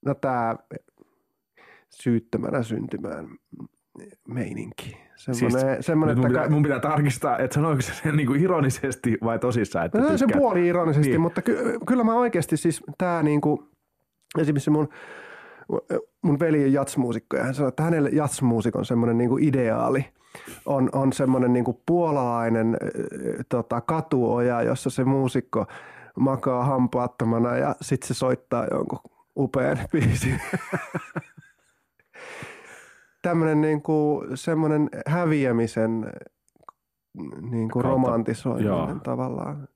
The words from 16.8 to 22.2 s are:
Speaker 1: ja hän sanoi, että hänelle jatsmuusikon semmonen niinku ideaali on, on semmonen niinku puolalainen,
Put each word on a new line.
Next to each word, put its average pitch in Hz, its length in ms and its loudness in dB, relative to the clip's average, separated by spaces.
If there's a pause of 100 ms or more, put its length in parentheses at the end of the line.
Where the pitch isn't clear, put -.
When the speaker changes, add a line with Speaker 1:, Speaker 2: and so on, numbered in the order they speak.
Speaker 1:
ja - 60 0
hän 135 100 -2
sanoi, 135 160 0
että 156 140 -2
hänelle 160 260 2
jatsmuusikon 120 760 0
semmonen 120 320 2
niinku 120 240 2
ideaali 127 640 2 (600)
on, 131 280 2
on 135 200 2
semmonen 127 400 4
niinku 123 320 0
puolalainen, 120 960 2